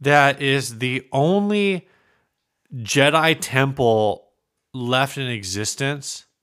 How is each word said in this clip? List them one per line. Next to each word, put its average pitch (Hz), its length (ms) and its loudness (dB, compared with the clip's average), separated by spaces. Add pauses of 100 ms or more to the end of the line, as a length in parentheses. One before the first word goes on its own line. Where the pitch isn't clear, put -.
that 139 400 4
is 135 380 -2
the 127 340 -4
only 196 760 0 (840)
Jedi 147 680 2
temple 123 880 0 (440)
left 131 460 0
in 131 100 -6
existence. 110 960 -6 (180)